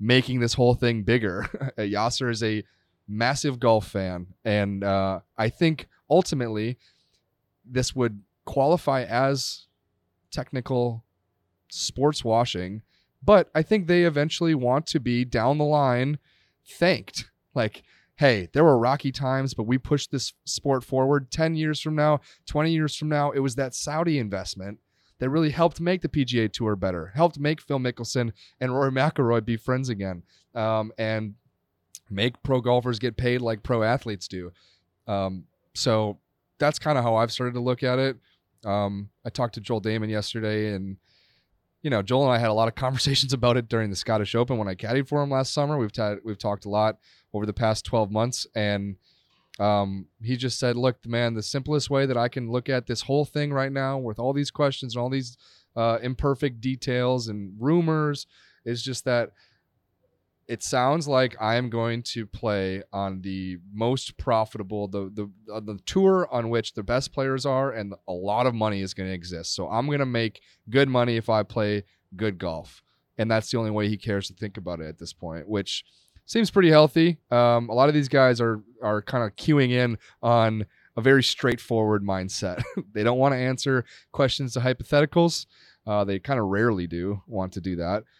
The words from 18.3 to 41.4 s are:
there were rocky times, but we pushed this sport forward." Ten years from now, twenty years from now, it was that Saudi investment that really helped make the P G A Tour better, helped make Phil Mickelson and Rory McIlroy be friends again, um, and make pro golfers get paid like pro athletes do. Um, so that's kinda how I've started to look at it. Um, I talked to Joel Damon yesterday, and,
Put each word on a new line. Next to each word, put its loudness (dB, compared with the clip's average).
there 6
were 8
rocky 0
times, -2
but -6
we 0
pushed -2
this -6
sport -2
forward." 0
Ten 0
years -2
from -4
now, 2
twenty 0
years 0
from -6
now, 0
it -2
was 0
that -4
Saudi -2
investment -6
that -2
really 2
helped 0
make -2
the -2
P 0
G 0
A 2
Tour -2
better, -4
helped 2
make -2
Phil -4
Mickelson -4
and -2
Rory 0
McIlroy 2
be -2
friends -2
again, -6
um, -2
and -4
make -2
pro 0
golfers 0
get -4
paid 0
like -4
pro 0
athletes -2
do. -10
Um, -4
so 0
that's 0
kinda 0
how 2
I've 2
started -4
to -4
look -2
at 2
it. 0
Um, -2
I -8
talked -4
to -10
Joel -4
Damon -2
yesterday, -2
and, -6